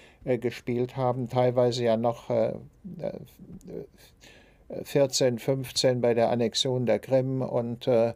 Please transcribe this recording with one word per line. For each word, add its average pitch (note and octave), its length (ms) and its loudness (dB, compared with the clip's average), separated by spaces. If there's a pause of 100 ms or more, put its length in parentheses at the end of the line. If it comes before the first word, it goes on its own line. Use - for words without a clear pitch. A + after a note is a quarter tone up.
(240)
äh, B2+ 160 0
gespielt A#2+ 580 -4
haben, B2+ 320 -2
teilweise B2 540 2
ja A2+ 120 4
noch, A#2 360 -2
äh, A2+ 220 0 (460)
äh, - 120 -6 (1700)
vierzehn, C3 540 2
fünfzehn C3 640 0
bei A#2+ 140 4
der A2+ 160 4
Annexion A#2+ 560 0
der G#2+ 100 4
Krim C3 460 0
und, A#2+ 420 -4
äh, A#2 300 4